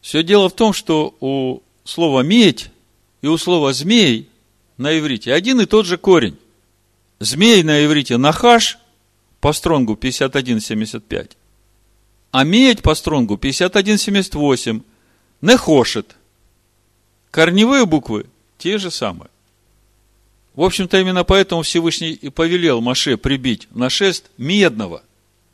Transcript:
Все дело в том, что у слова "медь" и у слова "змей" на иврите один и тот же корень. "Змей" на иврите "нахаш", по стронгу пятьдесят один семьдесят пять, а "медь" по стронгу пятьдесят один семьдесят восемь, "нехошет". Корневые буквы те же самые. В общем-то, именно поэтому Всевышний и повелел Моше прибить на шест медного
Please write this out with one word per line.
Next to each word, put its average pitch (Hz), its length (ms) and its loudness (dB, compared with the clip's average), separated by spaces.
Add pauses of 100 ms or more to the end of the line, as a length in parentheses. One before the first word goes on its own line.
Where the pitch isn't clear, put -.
Все 156 220 -4
дело 190 260 2
в - 40 -6
том, 220 200 0
что - 460 -4
у 131 420 -4 (220)
слова 147 380 0
"медь" 190 500 2 (500)
и 135 60 -4
у 160 100 0
слова 156 360 0
"змей" 147 560 0 (480)
на 151 200 -2
иврите 135 360 -4
один 226 280 0
и 190 40 2
тот 214 200 2
же 175 120 -4
корень. 147 400 2 (800)
"Змей" 175 440 4
на 151 220 2
иврите 147 320 0
"нахаш", 220 600 2 (600)
по 147 120 0
стронгу 135 460 -2
пятьдесят 131 400 -4
один 123 240 -2
семьдесят 110 420 -8
пять, - 340 -12 (960)
а 131 140 2
"медь" 233 360 2
по 156 140 0
стронгу 120 420 -2
пятьдесят 180 380 -2
один 208 220 2
семьдесят 196 380 -2
восемь, 127 460 -2 (600)
"нехошет". 151 720 2 (1120)
Корневые 208 560 4
буквы 139 400 -4 (320)
те 196 200 -4
же 185 120 -8
самые. 92 400 -8 (1300)
В 135 60 -4
общем-то, 185 360 0
именно 185 280 0
поэтому 185 380 2
Всевышний 165 480 -4
и 147 180 -12
повелел 165 500 0
Моше 123 380 -2
прибить 131 540 -4
на 123 180 -4
шест - 480 -2
медного 127 680 -2 (500)